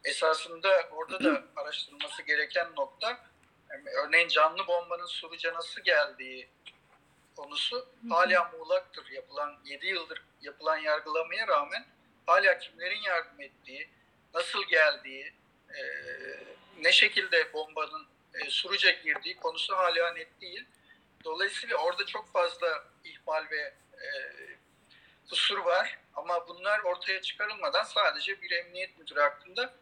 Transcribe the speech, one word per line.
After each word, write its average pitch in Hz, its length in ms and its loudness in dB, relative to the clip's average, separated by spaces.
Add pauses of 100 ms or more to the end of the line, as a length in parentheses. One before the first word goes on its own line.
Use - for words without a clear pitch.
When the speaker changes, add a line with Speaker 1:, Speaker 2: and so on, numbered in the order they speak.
Speaker 1:
Esasında 165 840 2
orada 254 320 -6
da 285 260 4
<clears throat> - 60 -18
araştırılması - 680 -8
gereken 151 460 0 (100)
nokta, - 340 -2 (600)
e, 139 180 -14 (160)
örneğin 165 220 4
canlı 165 400 4
bombanın 170 380 -2
Suruç'a 165 480 -8
nasıl 165 280 -10
geldiği 131 680 0 (880)
konusu - 420 -4
Speaker 2:
Hı - 320 -12
hı. - 40 2
Speaker 1:
hala 175 440 4
muğlaktır. 165 540 -2
Yapılan, 143 540 -8
yedi 143 220 -8
yıldır 165 360 -6 (180)
yapılan 156 360 -2
yargılamaya 156 720 -2
rağmen 165 380 0 (420)
hala 185 300 6
kimlerin 180 440 -6
yardım 170 400 -4
ettiği, 139 480 -16 (440)
nasıl 175 300 -2
geldiği, 147 720 2 (360)
e, 143 100 -14 (1000)
ne 170 100 6
şekilde 190 640 4
bombanın, 156 540 -6 (260)
e, 147 160 -6
Suruç'a 190 420 2
girdiği 170 460 -4
konusu 160 380 -4
hala 170 380 2
net 160 280 -14
değil. 185 240 -14 (580)
Dolayısıyla 180 540 -2
orada 180 280 0
çok - 280 -8
fazla 170 500 0 (200)
ihmal 156 480 -4
ve, 147 220 -4 (200)
e, 139 140 -14 (1200)
kusur - 280 2
var 180 400 2 (180)
ama 170 320 -2
bunlar 185 320 -2
ortaya 185 420 -2
çıkarılmadan 185 600 -2
sadece 170 580 0
bir - 100 -6
emniyet 175 460 -6
müdürü - 220 -8
hakkında 185 640 0